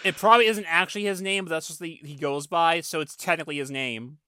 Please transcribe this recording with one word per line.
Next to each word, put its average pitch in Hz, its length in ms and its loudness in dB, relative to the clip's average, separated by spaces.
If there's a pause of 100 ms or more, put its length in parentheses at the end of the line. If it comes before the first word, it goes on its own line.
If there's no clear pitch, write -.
It 190 120 0
probably 226 300 8
isn't 214 240 0
actually 185 360 0
his 190 160 -2
name, 196 240 -2
but 165 40 -8
that's 160 180 -2
just 160 140 -12
the, 165 220 -10
he 147 120 -14
goes 143 320 -4
by, 165 340 4
so 160 200 -6
it's - 140 -8
technically 160 420 -2
his 139 140 -6
name. 127 560 -6